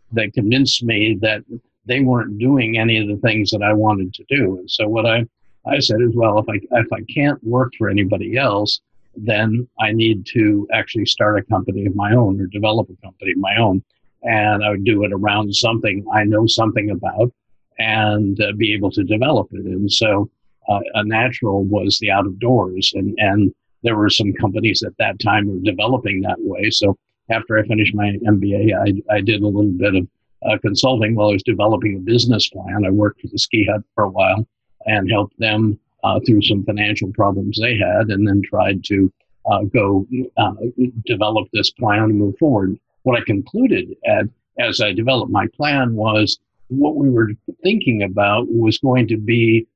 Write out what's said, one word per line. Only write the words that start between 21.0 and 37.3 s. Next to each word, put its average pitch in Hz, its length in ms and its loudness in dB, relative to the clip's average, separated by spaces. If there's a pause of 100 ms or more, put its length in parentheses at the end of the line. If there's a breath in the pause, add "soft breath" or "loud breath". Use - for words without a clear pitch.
natural 110 600 -2
was 98 340 0
the 104 140 -2
out 98 140 2
of 92 120 -8
doors. 95 560 0
And, 98 240 -2
and 101 340 4 (300)
there 117 140 0
were 104 140 2
some 101 240 0
companies 98 500 -2
at 90 140 -10
that 104 200 -2
time 101 300 0
were 95 100 -4
developing 98 640 -2
that 95 180 -4
way. 101 320 -4
So 98 260 0 (320)
after 110 300 0
I 107 80 0
finished 107 260 0
my 104 320 0
M 104 140 4
B 98 160 0
A, 101 240 2
I, 98 380 0
I 101 40 0
did 101 220 0
a 104 40 0
little 104 260 0
bit 90 240 0
of 92 100 0 (420)
uh, 107 100 0
consulting 113 560 0
while 107 160 4
I 101 40 2
was 98 80 0
developing 104 540 0
a 95 40 -8
business 113 480 2
plan. - 380 -4
I 107 40 0
worked 104 320 2
with - 100 -12
the 101 60 -6
Ski 107 320 0
Hut 104 120 -2 (120)
for 107 100 0
a 95 60 -2
while 95 360 0 (400)
and 104 240 0
helped 101 280 -2
them, 107 400 0 (260)
uh, 101 220 0
through 104 160 4
some 101 220 0
financial 104 480 -2
problems 101 480 -2